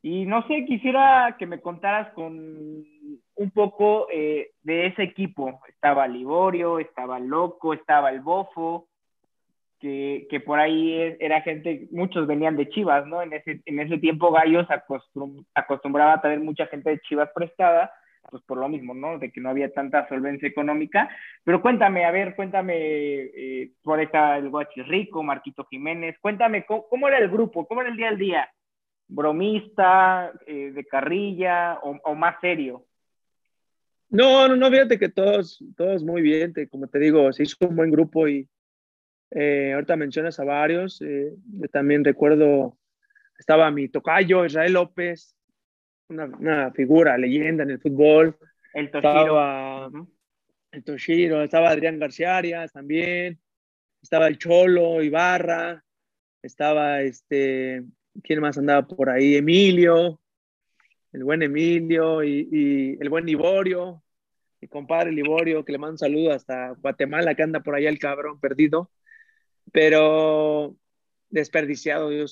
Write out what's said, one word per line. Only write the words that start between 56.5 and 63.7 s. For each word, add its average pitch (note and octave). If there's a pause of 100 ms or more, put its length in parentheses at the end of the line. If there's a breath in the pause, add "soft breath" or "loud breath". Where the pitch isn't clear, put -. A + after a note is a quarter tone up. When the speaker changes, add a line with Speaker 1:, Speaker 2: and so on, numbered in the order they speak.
Speaker 2:
este, C3 (380)
¿quién D#3
más C#3+
andaba C#3+
por C3+
ahí? C#3
Emilio, E3+ (920)
el C3
buen D#3+
Emilio D#3+
y, D3
y C#3+
el C#3+
buen E3
Liborio, F3+ (580)